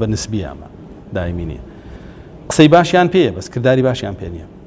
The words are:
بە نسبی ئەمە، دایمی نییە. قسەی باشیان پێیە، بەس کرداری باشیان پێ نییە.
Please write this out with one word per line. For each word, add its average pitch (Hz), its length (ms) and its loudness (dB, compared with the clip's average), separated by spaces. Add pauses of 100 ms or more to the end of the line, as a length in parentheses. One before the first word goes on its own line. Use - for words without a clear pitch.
بە 110 120 -2
نسبی 107 300 -6
ئەمە، 69 240 -14 (460)
دایمی 87 360 -4
نییە. 71 140 -10 (880)
قسەی 151 180 6
باشیان 175 460 4
پێیە، 160 240 4
بەس 90 120 -12
کرداری 127 320 2
باشیان 123 380 -2
پێ 95 140 -10
نییە. 82 140 -14 (200)